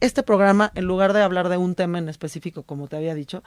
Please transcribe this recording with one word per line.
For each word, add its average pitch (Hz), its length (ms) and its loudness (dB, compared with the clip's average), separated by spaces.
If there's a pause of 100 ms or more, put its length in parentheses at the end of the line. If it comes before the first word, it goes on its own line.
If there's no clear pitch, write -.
este 254 220 0
programa, 202 520 4
en 185 100 -4
lugar 190 280 2
de 208 80 4
hablar 180 280 2
de 180 80 0
un 180 160 0
tema 175 260 -2
en 160 100 -6
específico, 156 540 -10
como 143 260 -10
te 156 80 -8
había 160 180 -4
dicho, 151 320 -10